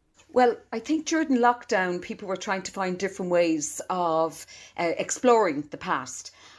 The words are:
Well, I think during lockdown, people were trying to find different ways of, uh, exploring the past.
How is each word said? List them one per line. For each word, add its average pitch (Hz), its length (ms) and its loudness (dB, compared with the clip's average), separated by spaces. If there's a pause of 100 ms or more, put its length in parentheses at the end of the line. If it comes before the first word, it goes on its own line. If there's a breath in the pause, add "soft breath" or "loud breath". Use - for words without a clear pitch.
(320)
Well, 247 240 4 (160)
I 226 60 -6
think 302 280 -2
during 320 240 0
lockdown, 233 680 2
people 202 280 -12
were 190 80 -4
trying 190 260 -4
to - 80 -12
find 185 260 -4
different 185 360 -4
ways 165 480 2 (100)
of, 160 560 0 (300 loud breath)
uh, 170 220 0
exploring 185 720 2
the - 60 -12
past. 143 520 -6 (280 loud breath)